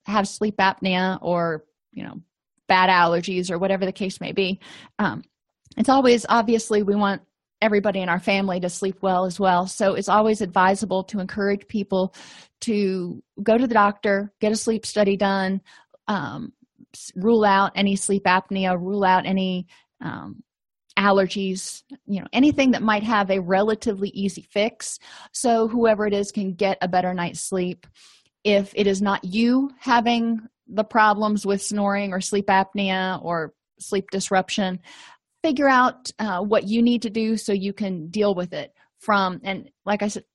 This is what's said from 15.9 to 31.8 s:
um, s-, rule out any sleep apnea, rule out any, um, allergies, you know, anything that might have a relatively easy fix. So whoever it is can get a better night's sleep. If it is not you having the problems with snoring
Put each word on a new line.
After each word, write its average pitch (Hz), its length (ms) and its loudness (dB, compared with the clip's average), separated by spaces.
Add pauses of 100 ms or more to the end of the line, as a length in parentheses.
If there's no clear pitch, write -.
um, 143 420 -6 (420)
s-, - 220 -18
rule 214 300 2
out 196 300 4
any 196 200 2
sleep 196 300 -2
apnea, 185 520 0
rule 190 280 -2
out 185 200 4
any, 185 420 -2 (340)
um, - 420 -12 (560)
allergies, 196 840 0 (220)
you 202 140 -6
know, - 140 -12
anything 269 380 4
that 202 120 0
might 214 200 0
have 208 280 0
a 196 80 2
relatively 196 720 0
easy 196 320 -6
fix. - 580 -4 (320)
So 226 380 0
whoever 220 360 2
it 202 80 0
is 202 200 -2
can 190 220 -4
get 190 260 0
a 180 80 -2
better 180 240 0
night's 175 280 -6
sleep. 180 460 -4 (560)
If 202 320 2
it 202 120 2
is 196 140 2
not 202 220 -2
you 240 560 2
having 233 640 0 (260)
the 208 160 -2
problems 214 600 2
with 196 160 0
snoring 202 500 -2